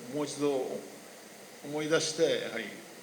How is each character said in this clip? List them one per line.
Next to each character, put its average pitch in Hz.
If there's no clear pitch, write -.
う、 -
も 147
う 147
一 139
度 139
思 151
い 151
出 160
し -
て、 165
や 110
は 113
り 107